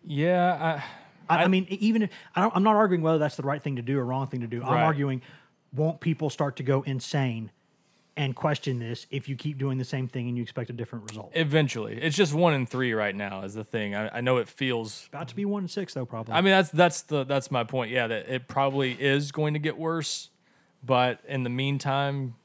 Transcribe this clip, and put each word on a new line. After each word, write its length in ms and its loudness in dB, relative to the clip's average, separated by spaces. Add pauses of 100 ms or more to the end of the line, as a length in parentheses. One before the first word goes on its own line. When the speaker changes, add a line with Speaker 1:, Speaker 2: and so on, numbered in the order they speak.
Speaker 1:
Yeah, 760 2 (480)
I, 40 4
Speaker 2:
I, 80 4
I 20 6
Speaker 1:
I 40 6
Speaker 2:
mean, 220 4
e-, 120 -4
even 220 4
if, 60 -2 (260)
I 60 2
don't, 140 2
I'm 80 4
not 120 6
arguing 280 4
whether 160 4
that's 180 0
the 60 -6
right 180 -2
thing 160 -4
to 40 -6
do 180 0
or 60 0
wrong 220 -2
thing 140 -6
to 60 -6
do. 160 -6
I'm 100 0
Speaker 1:
Right. 100 4
Speaker 2:
arguing, 380 0 (520)
won't 260 0
people 300 0
start 280 -4
to 60 -8
go 180 2
insane 680 -2 (680)
and 180 -2
question 440 -2
this 320 -8
if 160 -8
you 80 -6
keep 220 -8
doing 200 -2
the 80 -4
same 220 -4
thing 220 -6
and 80 -4
you 60 -4
expect 260 -8
a 40 -10
different 360 -10
result? 260 -14
Speaker 1:
Eventually. 680 0
It's 140 0
just 180 2
one 200 6
and 160 0
three 240 0
right 220 0
now 280 -6
is 120 -10
the 100 -8
thing. 300 -4
I, 220 -4
I 40 -4
know 160 4
it 100 -2
feels 640 -4
Speaker 2:
About 180 -10
to 60 -16
be 100 -4
one 180 -2
and 80 -8
six, 220 -8
though, 120 -4
probably. 280 -8
Speaker 1:
I 80 6
mean, 100 6
that's, 200 6
that's 320 6
the, 220 0
that's 260 0
my 140 2
point. 260 -2
Yeah, 160 0
that 220 -4
it 180 -4
probably 460 0
is 380 0
going 220 0
to 60 -2
get 180 -2
worse, 520 -4 (540)
but 440 2
in 160 -2
the 60 -2
meantime 960 -2